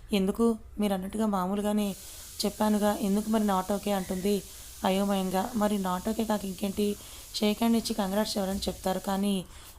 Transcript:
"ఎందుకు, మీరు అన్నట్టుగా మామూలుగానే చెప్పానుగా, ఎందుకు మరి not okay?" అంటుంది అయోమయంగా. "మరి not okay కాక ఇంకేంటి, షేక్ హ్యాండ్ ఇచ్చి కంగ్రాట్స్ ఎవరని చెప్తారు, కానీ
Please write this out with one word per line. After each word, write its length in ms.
"ఎందుకు, 340
మీరు 180
అన్నట్టుగా 320
మామూలుగానే 640
చెప్పానుగా, 520
ఎందుకు 300
మరి 160
not 240
okay?" 220
అంటుంది 420
అయోమయంగా. 580
"మరి 240
not 280
okay 200
కాక 180
ఇంకేంటి, 420
షేక్ 240
హ్యాండ్ 200
ఇచ్చి 160
కంగ్రాట్స్ 420
ఎవరని 280
చెప్తారు, 360
కానీ 340